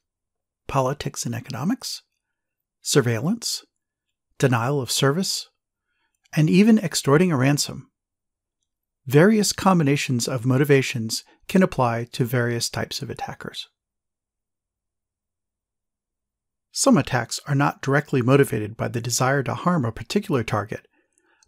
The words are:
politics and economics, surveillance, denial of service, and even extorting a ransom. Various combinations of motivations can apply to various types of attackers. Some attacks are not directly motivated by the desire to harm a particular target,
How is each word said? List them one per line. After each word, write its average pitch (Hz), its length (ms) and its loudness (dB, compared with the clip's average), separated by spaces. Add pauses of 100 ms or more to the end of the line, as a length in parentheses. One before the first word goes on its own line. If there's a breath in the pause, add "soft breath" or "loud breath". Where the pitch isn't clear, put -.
(680)
politics 143 580 -4
and 117 100 -6
economics, 131 680 -6 (800)
surveillance, 127 840 -2 (720)
denial 127 440 0
of 120 80 -8
service, 151 600 -2 (840)
and 156 160 2
even 208 300 6
extorting 165 540 2
a 135 40 0
ransom. 139 540 -2 (1160)
Various 196 460 4
combinations 143 760 2
of 123 200 -4
motivations 127 800 2 (240 soft breath)
can 190 120 4
apply 120 520 0
to 135 100 -2
various 120 460 -2
types - 320 -8
of 120 80 -12
attackers. - 580 -12 (3000)
Some 262 260 2
attacks 123 480 -4
are 147 100 -2
not 143 260 -2
directly 139 400 0
motivated 117 560 2
by 117 100 -4
the 113 140 -6
desire 127 420 -2
to 117 100 -4
harm 170 300 0
a 113 80 -2
particular 143 520 -4
target, - 440 -6 (600)